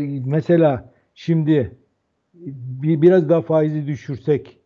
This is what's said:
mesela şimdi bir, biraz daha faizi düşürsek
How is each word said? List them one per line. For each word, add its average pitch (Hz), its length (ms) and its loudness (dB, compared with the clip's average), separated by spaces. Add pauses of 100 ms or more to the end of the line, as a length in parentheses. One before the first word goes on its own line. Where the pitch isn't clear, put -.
(260)
mesela 156 640 0 (260)
şimdi 156 560 -2 (640)
bir, 139 680 -6
biraz 175 280 6
daha 165 120 2
faizi 156 460 -2
düşürsek 143 800 -6